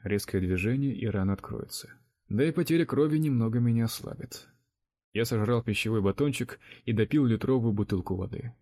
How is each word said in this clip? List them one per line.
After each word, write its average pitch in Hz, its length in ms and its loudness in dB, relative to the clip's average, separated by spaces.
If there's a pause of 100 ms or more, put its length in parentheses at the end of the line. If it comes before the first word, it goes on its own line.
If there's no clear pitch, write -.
Резкое 101 380 -2
движение, 107 560 0
и 113 120 -4
рана 98 260 0
откроется. - 560 -10 (400)
Да 113 160 2
и 165 60 0
потеря 165 340 2
крови 151 320 2
немного 120 420 2
меня 117 240 4
ослабит. - 640 -8 (640)
Я 113 140 -2
сожрал 117 360 0
пищевой 110 400 0
батончик 123 600 0 (240)
и 117 80 -2
допил 123 320 4
литровую 117 480 2
бутылку 101 420 -2
воды. 101 460 -6